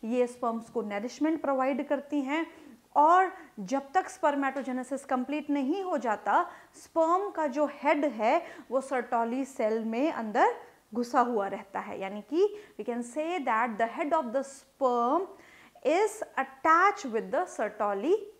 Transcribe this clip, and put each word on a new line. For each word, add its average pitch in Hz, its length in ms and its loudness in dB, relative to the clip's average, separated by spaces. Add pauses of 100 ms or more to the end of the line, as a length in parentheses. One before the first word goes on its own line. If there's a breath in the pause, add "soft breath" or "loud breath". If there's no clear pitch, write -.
ये 240 240 2
स्पर्म्स 233 420 -4
को 226 120 -4
नरिशमेंट 247 600 -2
प्रोवाइड 269 460 0
करती 285 340 -2
हैं 302 240 -2 (500 loud breath)
और 339 360 6 (280 loud breath)
जब 269 340 -4
तक 370 160 2
spermatogenesis 269 1000 -2
कंप्लीट 277 400 -2
नहीं 285 340 0
हो 359 140 -2
जाता, 220 440 2 (420 loud breath)
स्पर्म 349 480 2
का 320 160 -2
जो 285 180 0 (180)
हेड 294 220 2
है 240 360 2 (300 loud breath)
वो 262 100 0
Sertoli 247 640 -2
सेल 220 400 -2
में 240 260 0
अंदर 247 440 2 (380 loud breath)
घुसा 240 280 0
हुआ 233 260 0
रहता 196 320 -8
है, 202 220 -10
यानी 196 200 -8 (120)
कि 403 200 4 (260 loud breath)
we 220 100 -8
can 240 140 -4 (100)
say 330 320 -2
that 226 320 0
the 226 100 2 (100)
head 320 240 0
of 233 120 -6
the 269 100 0
sperm 262 840 0 (580 loud breath)
is 370 380 2 (140)
attached 330 760 2
with 196 180 -2
the 330 140 0 (120)
Sertoli 208 580 0 (240)